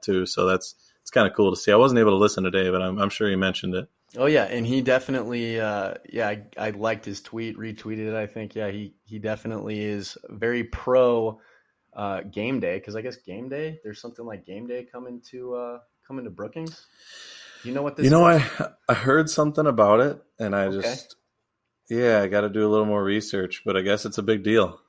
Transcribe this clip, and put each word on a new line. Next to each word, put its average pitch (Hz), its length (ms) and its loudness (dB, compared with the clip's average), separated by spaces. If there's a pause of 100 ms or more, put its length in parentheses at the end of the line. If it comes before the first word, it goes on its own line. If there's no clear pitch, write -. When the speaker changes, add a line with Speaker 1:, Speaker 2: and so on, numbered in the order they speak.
Speaker 1:
too. 92 240 0
So - 200 0
that's, 92 300 0 (260)
it's - 100 -14
kinda 101 200 4
cool 98 220 4
to - 60 -4
see. - 140 2
I 107 40 10
wasn't 123 220 6
able 107 120 6
to 95 60 4
listen 101 280 2
today, 92 240 0
but 92 120 0
I'm, 92 160 -4
I'm 101 120 0
sure 104 200 -2
he 95 60 0
mentioned 92 400 -2
it. 107 140 -6 (280)
Speaker 2:
Oh 131 80 0
yeah, 143 180 4
and 113 240 -4
he 131 140 0
definitely, 120 800 -2
uh, 101 320 -4 (160)
yeah, 110 180 -2
I, 104 160 -6 (140)
I 110 140 -4
liked 107 340 -4
his 101 160 -12
tweet, 113 360 -10
retweeted 110 520 -10
it, 110 40 -6
I 110 140 -6
think. 107 280 -12
Yeah, 107 140 -6
he, 101 240 -12 (120)
he 107 140 -14
definitely 107 640 -8
is 104 360 -8 (120)
very 117 360 -4
pro, 120 720 2 (540)
uh, 101 280 -6
game 110 380 -4
day, 95 220 -2
'cause 104 160 -12
I 107 40 -8
guess 123 140 -12
game 107 320 -14
day, 156 380 -10
there's 107 160 -14
something 120 240 -16
like 101 200 -16
game 104 220 -14
day 123 160 -10
coming 123 380 -16 (100)
to, 123 240 -12
uh, 120 240 -10 (260)
coming 135 200 -12
to 107 60 -12
Brookings. 160 540 -14 (760)
Do 120 60 -12
you 127 40 -8
know 139 100 -4
what 143 120 -6
this - 80 -2
Speaker 1:
You 131 80 6
know, 170 160 8
Speaker 2:
is? 160 140 6 (180)
Speaker 1:
I, - 100 -6 (200)
I 123 60 4
heard 151 340 2
something 151 360 0
about 110 360 6
it, 143 200 0 (160)
and 104 200 -4
I 98 80 2
Speaker 2:
Okay. 98 160 -2
Speaker 1:
just, 123 340 -8 (760)
yeah, 117 320 4
I 98 60 0
gotta 104 220 0
do 107 180 2
a - 20 2
little 107 160 4
more 104 180 0
research, 98 640 -2
but 95 120 0
I 92 40 2
guess 101 240 0
it's 104 120 -6
a 107 60 -4
big 104 200 0
deal, 104 460 2